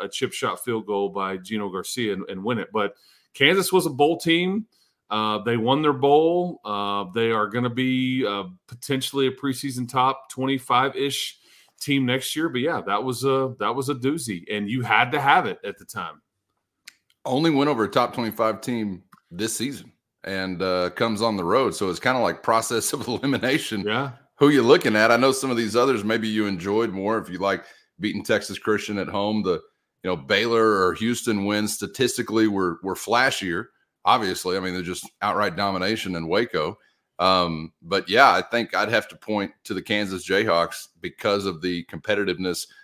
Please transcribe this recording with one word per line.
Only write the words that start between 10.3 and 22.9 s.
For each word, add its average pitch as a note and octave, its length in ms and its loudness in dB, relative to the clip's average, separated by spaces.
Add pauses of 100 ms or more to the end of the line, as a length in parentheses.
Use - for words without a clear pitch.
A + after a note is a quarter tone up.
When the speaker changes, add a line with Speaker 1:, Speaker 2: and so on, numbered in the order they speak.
Speaker 1:
team C#3 240 0
next B2+ 280 0
year. D#3 140 -2
But B2+ 140 -4
yeah, C#3+ 260 -2
that G#2 160 -2
was B2+ 220 -4
a, C3+ 340 0
that G#2+ 160 -2
was C3+ 140 -4
a D3 40 0
doozy, B2 560 -4
and G#2 200 -4
you B2 120 -2
had A2+ 300 2
to D3 80 0
have C#3+ 280 4
it F2+ 180 -6
at G2 120 -8
the - 60 -20
time. E2 380 -10 (1040)
Speaker 2:
Only D3 240 2
win C#3+ 180 4
over A#2+ 160 2
a G2 60 2
top A#2+ 240 2
twenty-five A2 480 -2
team G#2+ 420 -4 (260)
this G#2 240 -4
season, A#2 380 -8 (320)
and, F#2+ 380 -4
uh, F2+ 300 0
comes A2 300 -2
on A2+ 140 2
the F#2 80 -2
road. A2 320 2
So F#2+ 140 -2
it's E2+ 100 -4
kinda B2+ 220 0
like F2+ 200 0
process A2+ 520 0